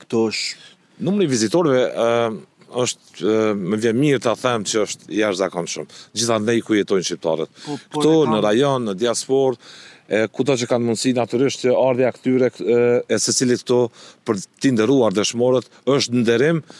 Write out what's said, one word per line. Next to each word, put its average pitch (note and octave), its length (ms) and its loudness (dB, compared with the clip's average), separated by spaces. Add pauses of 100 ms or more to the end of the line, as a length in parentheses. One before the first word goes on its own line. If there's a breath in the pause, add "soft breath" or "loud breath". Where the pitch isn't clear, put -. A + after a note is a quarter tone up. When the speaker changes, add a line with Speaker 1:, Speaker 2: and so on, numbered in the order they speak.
Speaker 1:
këto A2+ 280 0
sh- - 440 -10 (240)
Speaker 2:
Numri G3 240 0
i D3+ 80 0
vizitorëve, B2+ 520 2
e, F2 240 0 (760)
është, - 400 -8
e, G#2+ 140 2 (180)
më G2+ 280 -2
vjen A#2 160 0
mirë C#3 240 2
ta A#2 120 2
them A2+ 320 -2
që A2 160 0
është - 320 -8
jashtëzakonshëm. F2+ 720 -2 (260 loud breath)
Gjithandej A2+ 520 0
ku A2 100 0
jetojnë F#2+ 320 0
shqiptarët. D#2+ 460 -4 (100)
Speaker 1:
Po, D3 140 -8 (160 loud breath)
por D3 100 -4
Speaker 2:
Këtu, D3+ 80 4
Speaker 1:
e D#3+ 140 4
kam A2+ 100 0
Speaker 2:
në G#2+ 80 0
rajon, B2 460 0
në F#2+ 100 -6
diasporë, B2+ 640 0 (480 loud breath)
e, A2 240 2
kudo C3 240 0
që A#2 120 -4
kanë A#2+ 180 0
mundësi, A#2 300 -2
natyrisht B2 480 -2
që B2 120 2
ardhja B2+ 400 2
këtyre, B2+ 340 0
e, A#2 300 0 (240)
e G#2+ 160 -2
secilit B2 420 0
këtu B2 160 2 (480 loud breath)
për G2+ 160 -2 (160)
t'i C#3 160 2
nderuar A2 420 2
dëshmorët A#2+ 540 0 (240 soft breath)
është B2 280 0
nderim C3+ 380 2 (180 loud breath)